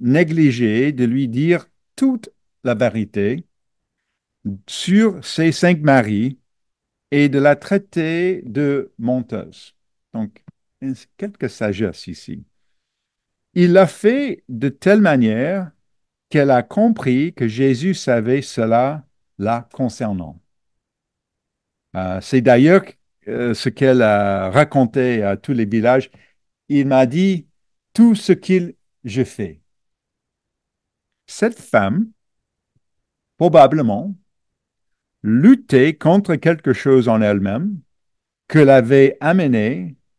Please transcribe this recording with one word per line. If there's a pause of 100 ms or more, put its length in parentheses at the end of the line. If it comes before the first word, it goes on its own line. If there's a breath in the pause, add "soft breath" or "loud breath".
négligé
de
lui
dire (300)
toute (340)
la
vérité (1200)
sur
ses
cinq
maris (720)
et
de
la
traiter
de
menteuse. (380)
Donc, (720)
quelques
sagesses
ici. (1120)
Il
l'a
fait
de
telle
manière (580)
qu'elle
a
compris
que
Jésus
savait
cela (320)
la
concernant. (1500)
Euh,
c'est
d'ailleurs, (440)
euh,
ce
qu'elle
a
raconté
à
tous
les
villages. (580 soft breath)
Il
m'a
dit, « (460)
Tout
ce
qu'il, (300)
je
fais. » (1700)
Cette
femme, (1300)
probablement, (1080)
luttait
contre
quelque
chose
en
elle-même (680)
que
l'avait
amenée (220)